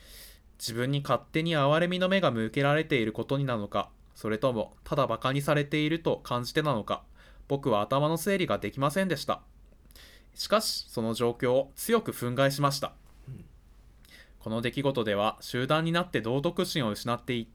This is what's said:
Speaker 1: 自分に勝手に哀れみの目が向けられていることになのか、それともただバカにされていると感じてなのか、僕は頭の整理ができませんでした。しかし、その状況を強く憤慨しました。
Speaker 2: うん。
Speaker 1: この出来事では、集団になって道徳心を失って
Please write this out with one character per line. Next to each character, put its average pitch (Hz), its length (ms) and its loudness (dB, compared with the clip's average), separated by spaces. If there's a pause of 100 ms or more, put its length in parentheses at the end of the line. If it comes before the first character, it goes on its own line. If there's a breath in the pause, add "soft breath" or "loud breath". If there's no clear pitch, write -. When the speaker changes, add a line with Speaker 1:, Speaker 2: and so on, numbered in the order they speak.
(580 soft breath)
Speaker 1:
自 113 160 -8
分 127 180 -2
に 143 80 0
勝 135 200 0 (120)
手 160 100 0
に 165 140 0
哀 147 240 4
れ 175 80 2
み 180 100 0
の 185 100 2
目 190 120 2
が 156 100 4
向 113 200 0
け 139 120 0
ら 143 140 4
れ 160 80 0
て 151 120 0
い 113 80 2
る 107 80 0
こ 117 120 -6
と 139 140 0
に 143 60 0
な 123 120 0
の 101 100 -4
か、 - 240 -2 (240)
そ - 140 -6
れ 107 100 0
と 131 140 2
も - 320 -4
た 156 100 -6
だ 131 140 2
バ 113 100 -2
カ 131 140 0
に 143 80 0
さ 147 140 2
れ 147 100 2
て 147 140 -2
い 151 120 2
る 165 100 -2
と 139 220 0
感 123 220 -4
じ - 100 -8
て 151 80 2
な 147 120 0
の 104 100 -4
か、 - 180 -4 (460 soft breath)
僕 139 220 0
は 104 100 4
頭 139 280 2
の 165 80 0
整 196 220 0
理 170 80 0
が 101 120 0
で 104 120 -4
き - 80 -10
ま 143 140 2
せ 190 100 0
ん 190 60 0
で 156 80 0
し - 80 -6
た。 - 160 -2 (960 soft breath)
し - 120 -8
か 214 140 4
し、 - 280 -4
そ 117 140 -4
の 113 120 -2
状 120 180 0
況 123 220 2
を 135 200 0
強 226 260 2
く 226 120 -4
憤 123 220 -4
慨 135 160 4
し 139 100 -2
ま 143 100 4
し 139 80 -2
た。 - 140 -6 (360)
Speaker 2:
う 131 40 -12
ん。 - 120 -16 (960 soft breath)
Speaker 1:
こ 110 120 -10
の 113 120 -2
出 120 100 -2
来 139 100 -4
事 135 220 0
で 107 100 0
は、 104 260 0
集 127 260 -4
団 156 180 2
に 165 80 0
な 175 100 0
っ 185 80 -12
て 123 100 -2
道 120 200 0
徳 175 240 0
心 156 220 -2
を 104 40 0
失 117 240 -2
っ 120 80 -4
て 120 320 -4